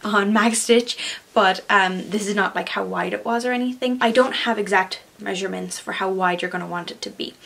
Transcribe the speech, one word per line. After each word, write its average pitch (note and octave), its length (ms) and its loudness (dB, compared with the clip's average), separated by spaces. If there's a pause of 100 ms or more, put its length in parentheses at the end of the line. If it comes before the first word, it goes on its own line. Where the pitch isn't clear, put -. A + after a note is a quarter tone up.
on G#3 300 2
<laughs> A3 40 4
Mag A3 160 4
Stitch, - 680 0 (140)
but, F#3+ 360 4
um, F#3 400 2
this G3+ 180 -2
is G3+ 80 -2
not, G3 200 0
like, F#3 140 -4
how G3 140 -4
wide F#3 300 -4
it G#3 120 -6
was A#3 200 0
or B3 80 0
anything. B3 480 -2
I A#3 100 4
don't B3+ 340 2
have A3+ 140 0
exact F#3+ 420 0 (180)
measurements F#3 600 -6
for - 140 -8
how G3 160 -2
wide F#3 320 0
you're F3+ 100 -4
gonna F3+ 160 -6
want F3 240 -8
it - 120 -16
to G3+ 60 -10
be. - 240 -10 (120)